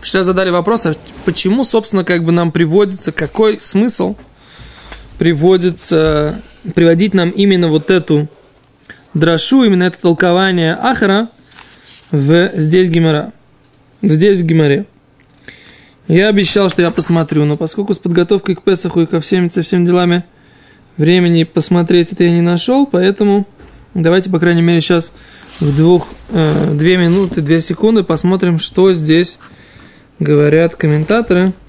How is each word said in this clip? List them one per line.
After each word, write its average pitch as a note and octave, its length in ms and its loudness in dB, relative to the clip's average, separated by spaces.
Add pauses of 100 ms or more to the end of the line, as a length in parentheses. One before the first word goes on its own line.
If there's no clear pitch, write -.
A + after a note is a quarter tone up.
вчера F#3 180 -2
задали F#3 280 0
вопрос, F3+ 360 -2
а D#3 80 -2 (300)
почему, G3 400 -2
собственно, G#3 400 -2
как F3 200 -2
бы E3 60 -2
нам E3+ 220 0
приводится, F3+ 580 0
какой G#3+ 500 -2
смысл G3+ 560 -2 (1000)
приводится, D#3+ 1200 0 (320)
приводить E3+ 400 2
нам F3 160 2
именно F#3 380 0
вот D#3 220 -2
эту D#3 380 0 (840)
драшу, E3+ 500 2
именно F#3 200 2
это F3+ 140 -4
толкование F3 760 0
Ахара A3 540 0 (840)
в, D#3+ 440 2
здесь F3 360 2
Гемара, D#3+ 420 0 (680)
здесь F3+ 360 2
в F3 40 -2
Гемаре. D#3+ 440 2 (1200)
Я F3+ 220 2
обещал, G3+ 400 0
что F3 140 -2
я E3+ 80 0
посмотрю, D#3+ 560 -2
но D3 100 -2
поскольку G3 380 -4
с F3 40 -14
подготовкой F3+ 580 -2
к - 60 -20
Песаху F3+ 380 -2
и E3 60 2
ко E3+ 160 -4
всем, F3+ 260 0
со E3+ 140 -4
всеми F3 240 0
делами F3 380 0 (760)
времени E3+ 460 2
посмотреть E3+ 680 0
это F3+ 120 0
я E3+ 60 2
не E3+ 120 2
нашел, F3 440 0
поэтому G3 600 0 (480)
давайте, F3+ 340 0
по F3+ 100 -2
крайней E3+ 220 2
мере, E3+ 220 2
сейчас E3 300 -2 (480)
в D3 140 0
двух, E3 340 2 (200)
э, D#3 460 -2
две E3 240 0
минуты, F3 420 0
две D#3+ 200 0
секунды G#3 420 0
посмотрим, F3 560 0
что F#3+ 340 0
здесь E3 460 0 (800)
говорят D3+ 580 2
комментаторы F3+ 760 0 (160)